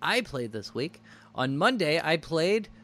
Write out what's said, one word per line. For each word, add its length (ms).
I 200
played 320
this 220
week. 280
On 240
Monday, 440
I 160
played, 500